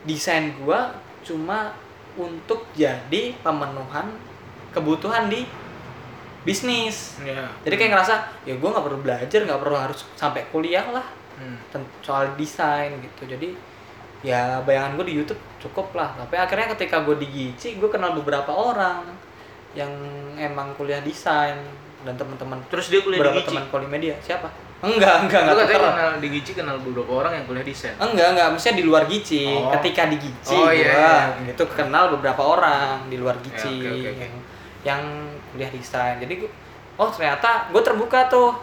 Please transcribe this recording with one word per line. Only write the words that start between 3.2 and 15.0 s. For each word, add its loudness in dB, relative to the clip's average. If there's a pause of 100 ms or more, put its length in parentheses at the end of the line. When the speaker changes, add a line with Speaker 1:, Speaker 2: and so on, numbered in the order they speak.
Speaker 1:
pemenuhan -6 (560)
kebutuhan 0
di -4 (920)
bisnis. -2
Speaker 2:
Iya. -8 (160)
Speaker 1:
Jadi 0
kayak 2
ngerasa, 4 (300)
ya -8
gue -4
nggak 0
perlu -4
belajar, 0
nggak -2
perlu 0
harus -6 (120)
sampai -2
kuliah 0
lah. -6 (280)
Speaker 2:
Hmm. -14 (160)
Speaker 1:
Ten-, -10 (160)
soal 0
desain -2
gitu. -14
Jadi -8 (680)
ya 0
bayangan 0
gue -2